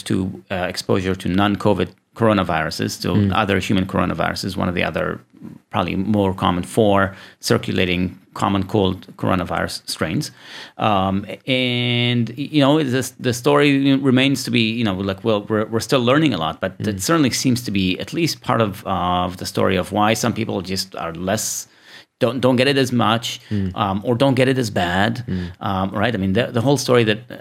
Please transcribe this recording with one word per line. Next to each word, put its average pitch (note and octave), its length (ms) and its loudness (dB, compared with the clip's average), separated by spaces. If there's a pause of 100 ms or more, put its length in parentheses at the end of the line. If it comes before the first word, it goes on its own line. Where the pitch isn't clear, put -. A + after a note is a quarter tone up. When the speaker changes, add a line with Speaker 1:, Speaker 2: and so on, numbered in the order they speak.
Speaker 1:
to, F#2+ 440 -2
uh, F2+ 180 -2
exposure F#2+ 460 0
to F#2 140 -6
non-covid G2 600 2 (260)
coronaviruses, F#2 840 0
to G2+ 120 -2
Speaker 2:
Mm. G2+ 180 2
Speaker 1:
other G2 280 2
human F#2+ 260 0
coronaviruses, F2 680 -2
one F#2+ 120 -2
of F2+ 60 -4
the F2+ 80 0
other E2 380 -4 (500)
probably F2 240 -2
more G2 400 0
common F2+ 300 2
four G2 500 2 (240)
circulating F#2 800 0 (160)
common G2 300 0
cold F#2+ 420 0 (100)
coronavirus F2 720 -4
strains. F2+ 440 -4 (460)
Um, G2 460 0 (220)
and, B2 880 0
you C#3+ 240 -2
know, C#3+ 220 4
the, B2+ 280 -2 (100)
the B2+ 120 0
story C#3 640 2
remains C3+ 480 2
to B2 60 -6
be, A#2+ 100 2 (120)
you A#2 120 -2
know, G2 100 0
like, G2 300 -4
well, G#2+ 240 2
we're, G#2+ 180 0
we're A2+ 140 -2
still C3 220 0
learning C3+ 320 2
a E2+ 40 -2
lot, D#2+ 220 -4
but F#2+ 180 -6
Speaker 2:
Mm. G#2+ 100 -4
Speaker 1:
it G2 140 -4
certainly D#3+ 280 2
seems B2 320 0
to - 80 -8
be F#2+ 300 0
at - 120 -10
least - 280 -4
part A#2+ 200 0
of, G2+ 240 -2
of F2+ 520 -2
the - 100 -10
story G2 300 0
of F2+ 160 -4
why G#2 220 2
some A2+ 180 0
people G#2+ 300 -4
just F#2 340 -8
are E2+ 180 -8
less, F#2+ 540 -4 (520)
don't, B2 200 0
don't B2+ 160 4
get B2+ 100 4
it C#3 100 4
as C3 140 2
much, A#2 580 0
Speaker 2:
Mm. G2 280 -2
Speaker 1:
um, G2+ 280 0
or B2 120 2
don't C3+ 180 4
get B2+ 140 4
it C3 100 2
as A2+ 120 -2
bad, G2 580 0
Speaker 2:
Mm. F2+ 320 -4
Speaker 1:
um, G2 300 -2
right? A2 240 0
I G2+ 40 -4
mean, F#2+ 140 0
the, A2+ 140 2
the A2+ 140 0
whole C#3 160 4
story B2 280 4
that, G#2+ 140 2 (220)